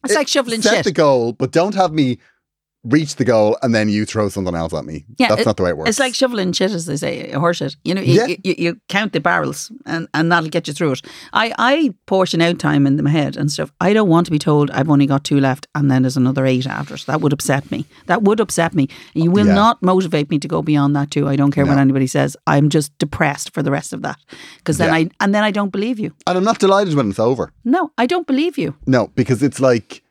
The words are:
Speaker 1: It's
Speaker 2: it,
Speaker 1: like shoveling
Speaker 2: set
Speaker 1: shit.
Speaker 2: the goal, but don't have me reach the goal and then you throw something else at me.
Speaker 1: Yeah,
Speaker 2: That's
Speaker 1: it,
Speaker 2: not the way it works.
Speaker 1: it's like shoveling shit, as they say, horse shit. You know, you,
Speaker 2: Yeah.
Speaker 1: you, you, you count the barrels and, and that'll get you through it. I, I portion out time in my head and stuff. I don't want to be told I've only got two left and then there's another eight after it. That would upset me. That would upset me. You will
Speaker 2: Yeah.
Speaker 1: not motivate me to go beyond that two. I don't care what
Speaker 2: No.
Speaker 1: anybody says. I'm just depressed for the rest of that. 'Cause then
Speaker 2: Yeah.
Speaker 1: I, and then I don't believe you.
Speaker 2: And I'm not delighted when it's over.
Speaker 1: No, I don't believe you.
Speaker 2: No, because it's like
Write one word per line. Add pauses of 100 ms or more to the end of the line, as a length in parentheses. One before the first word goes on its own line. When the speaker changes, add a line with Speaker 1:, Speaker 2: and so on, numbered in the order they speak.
Speaker 1:
It's
Speaker 2:
it,
Speaker 1:
like
shoveling
Speaker 2:
set
Speaker 1:
shit.
Speaker 2:
the
goal,
but
don't
have
me (720)
reach
the
goal
and
then
you
throw
something
else
at
me. (140)
Speaker 1:
Yeah,
Speaker 2:
That's
Speaker 1:
it,
Speaker 2:
not
the
way
it
works.
Speaker 1:
it's
like
shoveling
shit,
as
they
say,
horse
shit.
You
know,
you,
Speaker 2:
Yeah.
Speaker 1:
you,
you,
you
count
the
barrels (140)
and,
and
that'll
get
you
through
it. (300)
I,
I (120)
portion
out
time
in
my
head
and
stuff.
I
don't
want
to
be
told
I've
only
got
two
left
and
then
there's
another
eight
after
it.
That
would
upset
me. (200)
That
would
upset
me. (260)
You
will
Speaker 2:
Yeah.
Speaker 1:
not
motivate
me
to
go
beyond
that
two.
I
don't
care
what
Speaker 2:
No.
Speaker 1:
anybody
says. (100)
I'm
just
depressed
for
the
rest
of
that. (460)
'Cause
then
Speaker 2:
Yeah.
Speaker 1:
I, (100)
and
then
I
don't
believe
you. (140)
Speaker 2:
And
I'm
not
delighted
when
it's
over. (120)
Speaker 1:
No,
I
don't
believe
you. (120)
Speaker 2:
No,
because
it's
like